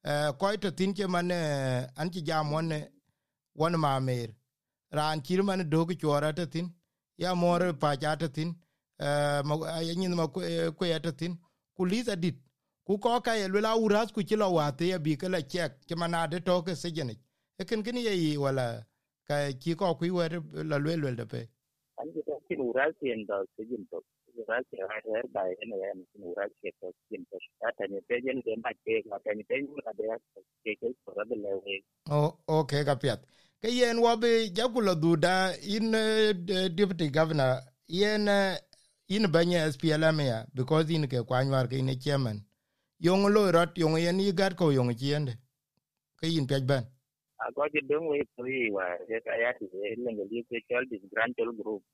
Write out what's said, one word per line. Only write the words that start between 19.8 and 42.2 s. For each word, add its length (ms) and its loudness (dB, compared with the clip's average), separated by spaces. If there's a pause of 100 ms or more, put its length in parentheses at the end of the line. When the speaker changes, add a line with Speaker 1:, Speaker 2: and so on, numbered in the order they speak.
Speaker 1:
ku 180 -4
wer 260 -2 (120)
la 260 -2
lwel 220 0
lwel 160 -2
de 100 -6
pe. 220 -8 (500)
Speaker 2:
An 140 -10
ji 100 -6
ta 120 -4 (140)
kin 120 -4
uras 420 2
yen 240 -2
da 160 -2 (140)
sejin 340 -10
to. 120 -8 (340)
Ura 320 -4
che 160 -14
wa 80 -8
her 400 -4
ba, 160 -2
ene 320 -8
ya, 140 -6
ni 340 -18
ura 180 -4 (140)
che 180 -8
to, 140 -12 (160)
kin 220 -12
to. 80 -12 (280)
Ata 220 -4
ni 180 -8
pe 140 -2
jen 220 -4
ke 180 -4
ma 100 -6 (140)
che, 260 0
ata 220 -6
ni 120 -6
pe 100 -4
jen 180 -4 (120)
ma 120 -8
de, 80 -4 (580)
ke 140 -6
ke 160 -4 (120)
to 120 -16
ra 80 -4
de 120 -6
le 180 -6 (100)
we. 200 -8 (260)
Speaker 1:
O, 340 0
okay, 400 0
ka 120 2
piet. 280 -2 (380)
Ke 60 -2
yen 300 2
wa 180 6
bi 360 2
ja 160 0
ku 120 0
lo 140 4
du 220 4
da, 360 2 (100)
in, 320 0
eh, 400 2
d-, 340 0
deputy 400 0
governor, 540 2 (240)
yen, 420 2
eh, 300 2 (500)
in 220 2
ba 120 6
nye 140 4
S 200 2
P 140 2
L 140 4
M 160 4
ya, 320 0
because 380 2
in 180 2
ke 160 -2
kwa 180 2
nyar 240 2
ke 120 -4
in 200 0
chairman. 460 -2 (540)